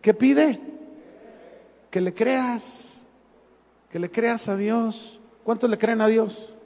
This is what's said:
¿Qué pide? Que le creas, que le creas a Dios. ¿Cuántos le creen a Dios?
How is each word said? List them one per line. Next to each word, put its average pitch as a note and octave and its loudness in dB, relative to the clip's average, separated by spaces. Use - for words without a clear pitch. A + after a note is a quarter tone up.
¿Qué G#3+ 4
pide? C#4 4
Que F#3 -2
le F3+ 0
creas, A#3+ -4
que E3+ -8
le F3 -6
creas A#3 -2
a G3 -2
Dios. G#3+ -4
¿Cuántos A#3 0
le G#3 0
creen A3 0
a G#3+ 4
Dios? A3 0